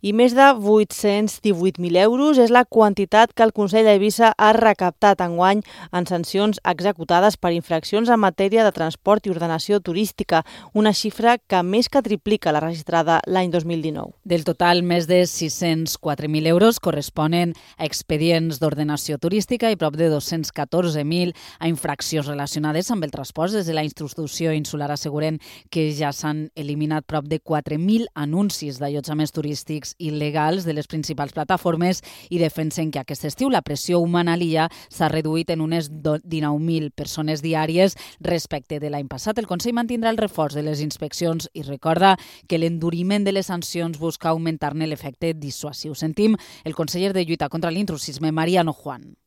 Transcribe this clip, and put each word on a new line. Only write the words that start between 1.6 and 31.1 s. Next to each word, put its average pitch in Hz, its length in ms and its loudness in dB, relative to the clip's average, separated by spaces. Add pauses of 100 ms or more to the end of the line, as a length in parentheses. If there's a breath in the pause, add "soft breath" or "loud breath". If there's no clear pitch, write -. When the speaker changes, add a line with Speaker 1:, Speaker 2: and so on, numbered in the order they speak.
Speaker 1:
mil 175 160 2
euros 254 420 4
és 226 140 6
la 247 100 8
quantitat 214 720 4
que 233 100 6
el 220 80 4
Consell 214 320 2
d'Eivissa 214 540 6
ha 220 160 6
recaptat 202 640 4
enguany 180 400 2 (320 loud breath)
en 180 140 -2
sancions 190 560 0
executades 180 760 2
per 180 160 -2
infraccions 170 560 -2
en 233 140 4
matèria 196 420 2
de 202 80 4
transport 180 540 0
i 196 80 -2
ordenació 170 500 -2
turística, 180 560 0 (320 loud breath)
una 214 220 4
xifra 226 440 2
que 190 280 0
més 208 240 0
que - 120 2
triplica 208 520 0
la 151 80 2
registrada 165 640 0
l'any 185 260 0
dos 165 140 -2
mil 165 160 -4
dinou. 156 320 -8 (100)
Speaker 2:
Del 170 220 -2
total, 175 360 2
més 175 280 0
de 180 160 6
sis-cents 165 720 -4
quatre 151 320 -4
mil 156 160 0
euros 185 340 4
corresponen 165 720 -2 (240 soft breath)
a 156 80 -6
expedients 160 800 0
d'ordenació 147 560 -2
turística 214 520 0
i 208 60 0
prop 156 220 -2
de 165 100 4
dos-cents 156 460 -2
catorze 156 500 -2
mil 170 300 -2 (240 loud breath)
a 165 100 -2
infraccions 151 640 -4
relacionades 151 600 -4
amb 202 140 -2
el 143 80 -8
transport. 160 400 -6
Des 202 140 -2
de 160 100 -2
la 156 80 -2
institució 156 680 -6
insular 147 360 -4
asseguren 151 520 -4 (280 loud breath)
que 156 220 0
ja 143 220 -4
s'han 151 400 -6
eliminat 151 520 -4
prop 147 220 -4
de 156 140 -4
quatre 156 360 -4
mil 214 360 2
anuncis 151 640 -4
d'allotjaments 147 560 -4
turístics 147 240 -6 (400)
il·legals 151 640 -2
de 170 100 -4
les 147 140 -6
principals 143 480 -6